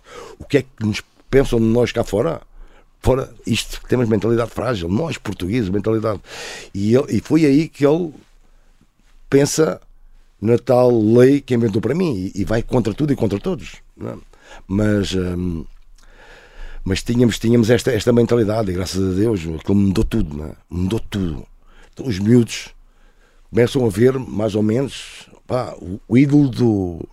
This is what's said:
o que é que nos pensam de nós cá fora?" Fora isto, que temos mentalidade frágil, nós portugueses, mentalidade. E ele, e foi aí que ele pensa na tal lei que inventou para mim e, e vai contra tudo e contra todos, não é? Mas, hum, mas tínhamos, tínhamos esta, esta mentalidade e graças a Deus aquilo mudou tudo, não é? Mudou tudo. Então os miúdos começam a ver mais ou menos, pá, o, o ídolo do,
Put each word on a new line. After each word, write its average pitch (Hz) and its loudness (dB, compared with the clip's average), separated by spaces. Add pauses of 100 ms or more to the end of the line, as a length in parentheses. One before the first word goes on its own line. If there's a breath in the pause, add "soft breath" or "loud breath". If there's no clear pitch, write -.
(380 loud breath)
o - -18
que - -2
é 127 -2
que - -12
nos 104 -2 (300)
pensam 127 2
de 113 2
nós 113 2
cá - -4
fora?" 107 -4 (600 soft breath)
Fora 131 0 (140)
isto, - -4
que - -18
temos 123 0
mentalidade 113 0
frágil, 98 -4
nós 135 -4
portugueses, 98 -4
mentalidade. 107 -2 (540 loud breath)
E 104 0
ele, 127 2
e - 0
foi 160 2
aí 147 4
que - -2
ele 160 0 (1160)
pensa 147 2 (600)
na 113 2
tal 123 4 (100)
lei 123 6
que - -2
inventou 113 2
para 113 -2
mim 170 0 (200)
e, 92 -6
e 98 0
vai 110 -2
contra 113 0
tudo 147 0
e 123 0
contra 101 -2
todos, 127 -6 (200)
não 113 -10
é? - -12 (500 loud breath)
Mas, 101 0
hum, 90 -4 (1200 loud breath)
mas 92 -4
tínhamos, 120 2
tínhamos 113 2
esta, 120 2
esta 113 0
mentalidade 113 2
e 90 -4
graças 92 -2
a - -2
Deus 104 0 (200)
aquilo 98 -2
mudou 98 2
tudo, 87 -4
não 76 -10
é? 73 -14 (180)
Mudou 92 -2
tudo. 85 -6 (460 soft breath)
Então - -12
os 104 -4
miúdos 113 2 (800)
começam 120 2
a 117 2
ver 120 2
mais 107 -4
ou 104 2
menos, 110 -4 (180)
pá, 120 -6
o, 90 -10
o 117 4
ídolo 143 4
do, 101 -2